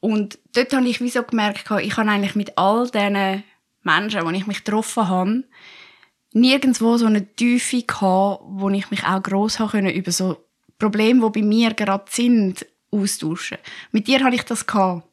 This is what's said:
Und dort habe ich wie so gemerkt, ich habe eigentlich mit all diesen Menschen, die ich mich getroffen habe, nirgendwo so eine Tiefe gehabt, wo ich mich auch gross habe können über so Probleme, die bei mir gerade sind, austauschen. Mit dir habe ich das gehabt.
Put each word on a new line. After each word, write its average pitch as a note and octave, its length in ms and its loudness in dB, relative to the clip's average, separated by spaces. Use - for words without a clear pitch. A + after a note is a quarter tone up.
Und G#3+ 380 -2
dort B3+ 180 0
habe B3+ 160 2
ich A#3 140 -2
wie A#3+ 80 -4
so B3 120 -2
gemerkt, G#3+ 480 -2
ich G#3 160 -4
habe G#3+ 120 0
eigentlich G3+ 240 0
mit G#3 220 -4
all A3+ 340 2
diesen G3+ 540 -2
Menschen, F3+ 440 0
die E3 120 -2
ich G3 80 -6
mich G#3 180 -8
getroffen G#3+ 440 -2
habe, F#3+ 360 0
nirgendwo B3 640 4
so A#3 100 4
eine G#3 280 2
Tiefe A#3+ 480 0
gehabt, G3 640 0
wo G3 240 -4
ich G3 200 -2
mich G3+ 140 -6
auch F#3+ 180 0
gross G3+ 380 0
habe G#3+ 120 -2
können G3 200 0
über F#3 180 -4
so F3+ 320 -4
Probleme, A3 520 2
die G#3+ 120 -4
bei G#3 40 2
mir A3 280 2
gerade G3 340 -2
sind, A3+ 580 0
austauschen. F#3+ 680 -4
Mit A3 160 -2
dir C4+ 160 4
habe B3+ 100 2
ich A#3+ 100 -2
das - 220 -6
gehabt. F#3 460 0